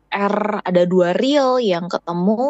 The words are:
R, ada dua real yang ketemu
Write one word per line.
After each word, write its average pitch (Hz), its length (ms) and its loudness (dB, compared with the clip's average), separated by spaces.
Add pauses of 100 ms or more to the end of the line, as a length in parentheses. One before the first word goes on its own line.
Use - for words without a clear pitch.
R, 208 540 -2
ada 175 240 2
dua 180 300 2
real 254 440 2
yang 180 280 -2
ketemu 180 520 -2 (120)